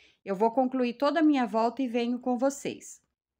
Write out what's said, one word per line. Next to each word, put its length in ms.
Eu 100
vou 140
concluir 440
toda 260
a 40
minha 220
volta 380
e 40
venho 320
com 160
vocês. 640